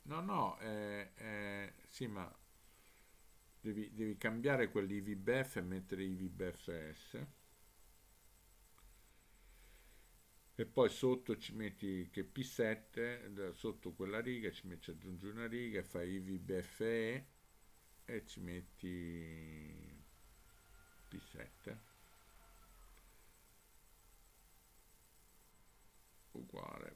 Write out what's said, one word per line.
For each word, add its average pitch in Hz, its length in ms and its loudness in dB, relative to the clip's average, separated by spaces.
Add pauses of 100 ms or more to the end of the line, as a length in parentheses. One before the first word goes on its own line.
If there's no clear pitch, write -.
No, 151 180 -2
no, 175 360 4
è, 104 560 -2
è, 101 600 -2 (140)
sì, - 200 -2
ma 95 240 -4 (1300)
devi, 107 320 0
devi 107 240 0
cambiare 117 540 6
quell'I 101 300 4
V 101 140 0
B 117 280 6
F 131 140 -4
e 98 40 4
mettere 92 420 0
I 95 120 2
V 92 140 0
B 92 220 0
F 80 420 -4
S. - 320 -8 (3250)
E 117 60 4
poi 120 240 10
sotto 127 480 6
ci - 180 -6
metti 98 540 0
che 95 160 0
P - 160 -2
sette, 117 920 2
da, 98 220 -2
sotto - 400 -2
quella 95 260 0
riga 117 320 0
ci - 160 -8
metti, 87 220 -6
aggiungi 90 380 -6
una 113 200 -4
riga 113 320 0
e 87 40 4
fai 90 320 0
I 95 40 2
V 95 200 0
B 92 200 2
F - 220 -2
E 113 460 4 (800)
e 117 200 -4
ci - 140 -10
metti 80 1600 -6 (1040)
P - 100 -8
sette. - 600 -10 (4000)
Uguale 50 560 -6
a - 60 -12